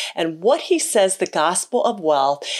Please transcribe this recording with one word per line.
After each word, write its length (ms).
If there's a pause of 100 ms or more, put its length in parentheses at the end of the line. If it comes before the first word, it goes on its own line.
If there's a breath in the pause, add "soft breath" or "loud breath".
(140 loud breath)
And 260
what 220
he 160
says, 380
the 100
gospel 580
of 140
wealth, 460 (160 loud breath)